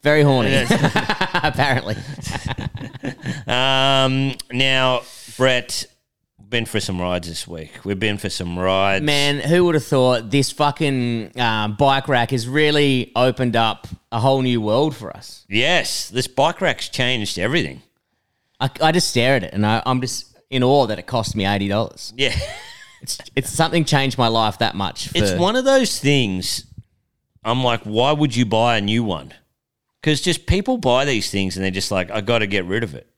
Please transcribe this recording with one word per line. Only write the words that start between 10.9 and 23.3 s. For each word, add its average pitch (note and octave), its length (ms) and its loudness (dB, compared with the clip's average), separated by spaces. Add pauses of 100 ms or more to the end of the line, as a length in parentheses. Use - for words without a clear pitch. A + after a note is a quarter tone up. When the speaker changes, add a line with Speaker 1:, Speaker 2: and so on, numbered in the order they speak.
Speaker 1:
uh, A2 300 0
bike C3+ 380 2
rack B2 240 2
has A#2+ 160 -2
really C#3+ 680 2
opened B2 400 2
up A2+ 320 0 (240)
a A#2 80 -2
whole C3+ 220 2
new B2 200 2
world B2 340 2
for - 200 -14
us? - 340 -20
Speaker 2:
Yes, C3+ 600 0
this A#2+ 180 -4
bike D#3 340 0
rack's D#3+ 280 -2
changed A#2+ 500 -2
everything. A2 420 -4 (760)
Speaker 1:
I, C#3 100 -2 (120)
I D#3 100 4
just E3+ 180 0
stare B2+ 280 2
at G2 60 -2
it - 100 -10
and G#2 120 0
I, A2 200 2
I'm B2+ 160 0
just - 360 -10 (120)
in C3 140 0
awe C3+ 240 4
that G#2 120 -4
it - 80 -16
cost A2+ 280 -4
me G2+ 100 0
eighty G2+ 220 0
dollars. G#2 480 -4
Speaker 2:
Yeah. C3 260 0
<laughs> C#5+ 40 -4 (580)
Speaker 1:
It's, - 140 -8 (180)